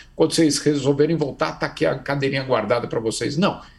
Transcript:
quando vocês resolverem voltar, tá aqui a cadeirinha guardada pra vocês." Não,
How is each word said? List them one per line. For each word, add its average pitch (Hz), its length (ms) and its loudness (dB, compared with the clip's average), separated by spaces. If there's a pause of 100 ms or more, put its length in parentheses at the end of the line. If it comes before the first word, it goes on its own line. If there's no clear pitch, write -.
(140)
quando 160 200 2
vocês 156 240 4
resolverem 143 580 2
voltar, 151 360 -2
tá 156 140 -4
aqui 151 200 -2
a 143 100 0
cadeirinha 135 460 -2
guardada 120 440 0
pra - 140 -4
vocês." 113 360 -4
Não, 180 260 0 (160)